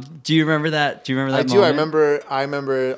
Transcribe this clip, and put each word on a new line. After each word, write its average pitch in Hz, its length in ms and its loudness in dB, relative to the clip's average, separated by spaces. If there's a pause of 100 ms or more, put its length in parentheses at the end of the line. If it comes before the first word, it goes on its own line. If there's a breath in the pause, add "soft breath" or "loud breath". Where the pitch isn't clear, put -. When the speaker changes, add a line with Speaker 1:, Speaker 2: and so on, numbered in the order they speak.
(240)
Speaker 1:
do 156 100 0
you 160 100 4
remember 156 260 0
that? 147 340 -2
Do 135 80 -4
you 131 60 -2
remember 135 200 -2
Speaker 2:
I 127 40 2
Speaker 1:
that 127 60 -2
Speaker 2:
do. 123 100 2
Speaker 1:
moment? 196 80 8
Speaker 2:
I 160 40 4
remember, 151 580 0
I 135 140 -4
remember 139 560 -2